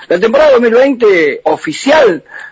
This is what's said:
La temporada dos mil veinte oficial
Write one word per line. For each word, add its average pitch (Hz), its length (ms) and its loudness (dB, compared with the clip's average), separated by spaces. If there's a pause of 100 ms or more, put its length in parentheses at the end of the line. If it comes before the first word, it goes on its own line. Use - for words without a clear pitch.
La 175 120 -2
temporada 269 320 2
dos 240 80 2
mil 233 120 0
veinte 220 680 0
oficial 180 800 -2 (300)